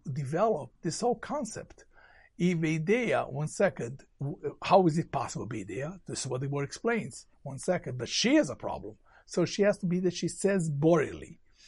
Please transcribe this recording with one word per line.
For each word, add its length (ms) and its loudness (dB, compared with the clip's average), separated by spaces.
develop 600 0
this 180 -4
whole 140 2
concept. 720 -8
If 200 2
Beideya, 760 0
one 160 -4
second, 560 -2
w-, 420 -6
how 240 6
is 120 4
it 120 -2
possible, 360 -6
Beideya? 600 -8
This 140 -8
is 60 -8
what 160 -4
the 60 -4
Gemara 160 -2
explains. 600 -4
One 140 -10
second, 380 -2
but 140 -6
she 240 4
has 160 6
a 60 -8
problem. 400 -8
So 200 0
she 180 0
has 160 4
to 80 -2
be 140 2
that 140 0
she 140 -2
says 420 0
Borili. 680 2